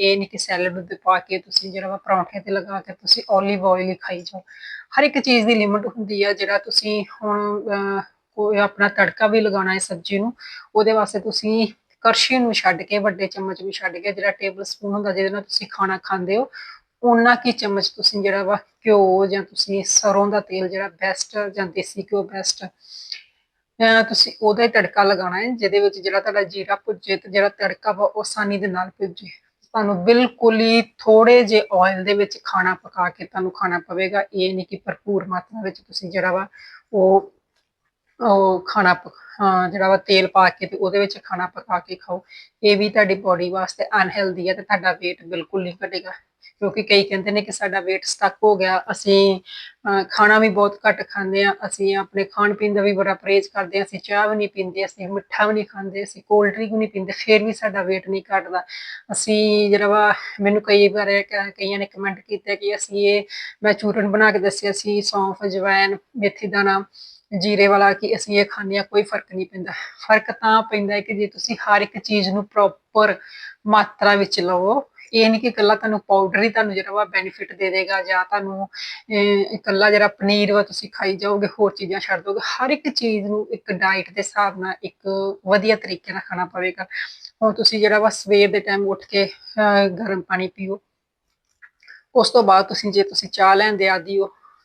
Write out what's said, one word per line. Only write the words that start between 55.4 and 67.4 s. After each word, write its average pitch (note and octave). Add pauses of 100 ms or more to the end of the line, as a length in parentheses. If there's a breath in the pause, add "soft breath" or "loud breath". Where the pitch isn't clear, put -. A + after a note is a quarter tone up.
ਵੀ G#3+
ਨਹੀਂ G#3
ਖਾਂਦੇ, G3
ਅਸੀਂ -
ਕੋਲਡ G#3
ਡਰਿੰਕ A3
ਵੀ A3
ਨਹੀਂ A3
ਪੀਂਦੇ, F#3+
ਫਿਰ G#3+
ਵੀ A3
ਸਾਡਾ G3+
weight F#3
ਨਹੀਂ F#3+
ਘਟਦਾ। F#3 (480 loud breath)
ਅਸੀਂ G#3
ਜਿਹੜਾ G3+
ਵਾ, G#3 (260 loud breath)
ਮੈਨੂੰ G#3
ਕਈ G3+
ਵਾਰ G3+
ਇਹ G3
ਕ-, G3+
ਕਈਆਂ G3
ਨੇ G3
ਕੁਮੈਂਟ G3
ਕੀਤਾ G3+
ਕਿ G3+
ਅਸੀਂ G3+
ਇਹ, G3+ (380 loud breath)
ਮੈਂ G#3
ਚੂਰਨ G#3
ਬਣਾ G#3+
ਕੇ G3+
ਦੱਸਿਆ G3
ਸੀ, G#3
ਸੌਂਫ, G3
ਅਜਵਾਇਣ, G3 (200)
ਮੇਥੀ G#3
ਦਾਣਾ, G3 (540 loud breath)
ਜੀਰੇ G3+